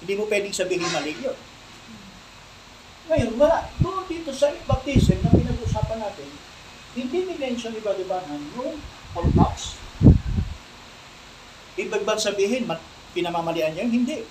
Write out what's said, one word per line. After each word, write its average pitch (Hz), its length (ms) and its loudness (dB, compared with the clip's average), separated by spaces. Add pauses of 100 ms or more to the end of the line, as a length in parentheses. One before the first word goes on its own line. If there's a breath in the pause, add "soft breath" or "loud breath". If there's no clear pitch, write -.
Hindi 190 140 -4
mo 214 100 -2
pwedeng 202 240 0
sabihin 175 400 -2
mali 151 220 -4
yun. - 240 -6 (1700)
Ngayon, 240 320 2
wala. 320 300 4 (100)
Doon 370 300 0
dito 320 240 -6
sa 294 180 2 (140)
baptism 277 580 2
na 247 80 2
pinag-usapan 226 720 0
natin, 143 240 -10 (720)
hindi 254 200 -4 (140)
ni-mention 240 400 -6
ni 214 80 -8
Brother 190 240 -4
Branham 147 380 -6 (160)
yung 311 180 -6 (400)
all 170 160 2
caps. - 480 2 (1900)
Ibig 208 320 -4
bang 214 160 0
sabihin, 202 480 0
mat-, 160 160 -6 (320)
pinamamalian 165 560 -2
niya 196 160 -4
yun? 240 160 2
Hindi. 254 260 -6